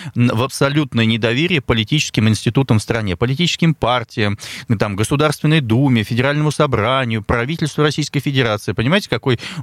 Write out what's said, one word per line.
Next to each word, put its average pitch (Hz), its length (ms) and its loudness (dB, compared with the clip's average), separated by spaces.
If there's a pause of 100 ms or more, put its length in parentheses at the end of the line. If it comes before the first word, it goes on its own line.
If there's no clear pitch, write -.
(160)
н-, 120 180 2
в 110 80 0
абсолютное 139 640 0
недоверие 120 560 0
политическим 113 680 0
институтам 110 520 2
в - 20 2
стране, 107 340 -2
политическим 156 600 0
партиям, 113 640 -2 (400)
там, 104 160 -2
Государственной 151 640 0
Думе, 120 420 2
Федеральному 143 480 0
собранию, 123 720 0
правительству 143 600 -2
Российской 147 360 -2
Федерации. 120 520 0
Понимаете, 135 380 0
какой 127 300 0 (240)